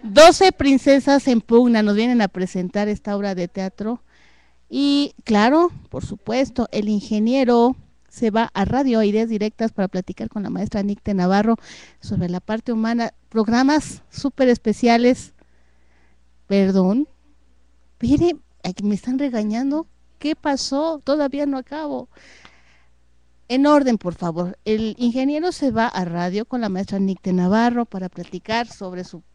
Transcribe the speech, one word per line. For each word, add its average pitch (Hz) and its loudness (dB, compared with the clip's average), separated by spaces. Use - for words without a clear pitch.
Doce 320 8
princesas 277 4
en 233 2
pugna, 233 4
nos 208 2
vienen 233 2
a 190 0
presentar 185 -4
esta 208 -6
obra 202 -4
de 180 -4
teatro 202 -8
Y, 285 0
claro, 254 2
por - -10
supuesto, 233 -4
el 214 -4
ingeniero 233 0
se 226 -4
va 226 -2
a 196 0
Radio 240 0
Ideas 214 0
Directas 214 -4
para 190 -4
platicar 185 -8
con 208 -8
la - -8
maestra 202 -6
Nicte 202 -4
Navarro 196 2
sobre 180 -4
la 180 -6
parte 226 -8
humana. 226 -2
Programas 247 0
súper 262 0
especiales. 240 2
Perdón. 196 2
Mire, 302 2
ay, 180 -8
me 208 0
están 254 -4
regañando. 262 -2
¿Qué 302 -4
pasó? 294 -4
Todavía 285 -2
no 277 -4
acabo. 269 -10
En 269 2
orden, 285 4
por 175 -6
favor. 175 -6
El 220 -2
ingeniero 269 -2
se 269 -2
va 226 0
a 185 -4
radio 175 -6
con 247 -8
la 220 -4
maestra 196 -6
Nicte 190 -2
Navarro 226 0
para 185 -12
platicar 220 -8
sobre 180 -12
su 170 -18